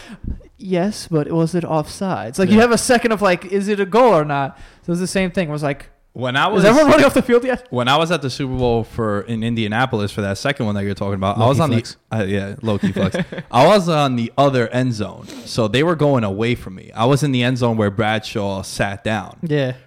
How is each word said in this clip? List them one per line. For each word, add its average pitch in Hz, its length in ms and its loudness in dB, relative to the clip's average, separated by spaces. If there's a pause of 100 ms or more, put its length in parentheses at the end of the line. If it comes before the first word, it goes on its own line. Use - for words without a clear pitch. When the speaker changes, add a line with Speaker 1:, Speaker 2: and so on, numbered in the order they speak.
(580)
Speaker 1:
"Yes, 190 500 -4
but 151 220 0
was 165 240 0
it 170 100 -2
offside?" 156 680 -4
It's 135 80 -6
like, 185 120 2
you 214 60 6
Speaker 2:
Yeah. 220 60 8
Speaker 1:
have 240 100 4
a 214 60 4
second 233 340 2
of, 196 100 -2
like, 190 240 0
"Is 202 220 -2
it 208 120 0
a 196 60 0
goal 220 280 4
or 151 100 4
not?" 139 340 -4 (240)
So 170 100 -6
it's 170 80 -2
the 185 60 -2
same 190 240 -2
thing. 175 180 -2
It 147 40 -6
was 151 100 -6
like, 143 280 -6 (220)
Speaker 3:
When 123 240 -6
I 156 120 2
Speaker 1:
"Is 208 80 -2
Speaker 3:
was 185 80 4
Speaker 1:
everyone 277 260 6
running 294 160 6
off - 80 2
the 254 80 4
field 240 220 2
yet?" 254 260 -4
Speaker 3:
when 123 160 0
I 135 100 4
was 165 140 0
at 165 100 0
the 139 100 -4
Super 131 260 -6
Bowl 120 260 2
for, 107 400 -4
in 113 220 -6
Indianapolis 113 680 -2
for 110 120 -6
that 98 160 -4
second 139 280 -4
one 104 80 -2
that 101 100 -2
you're 101 100 -4
talking 101 200 -4
about, 98 220 -2
I 110 40 -2
Speaker 2:
Low-key 113 100 4
Speaker 3:
was 139 100 2
on 156 100 0
Speaker 2:
flex. 113 260 -4 (140)
Speaker 3:
the, 110 80 -4
uh, 107 60 0
yeah, 98 380 -4
low-key 104 300 -2
flex. - 240 -2 (180)
Speaker 2:
<laughs> - 180 -14
Speaker 3:
I 127 160 6
was 196 200 4
on 143 280 0
the 113 200 -4
other 131 320 2
end 127 260 0
zone, 98 340 -8
so - 400 -4
they 127 160 2
were 175 100 2
going 143 300 2
away 110 320 -2
from 95 180 -16
me. - 220 -18
I 110 80 0
was 135 180 4
in 147 80 0
the 123 140 0
end 127 140 0
zone 117 180 2
where 104 160 2
Bradshaw 104 680 -4
sat 101 420 -6
down. 107 380 -4
Speaker 1:
Yeah. 143 320 -2 (120)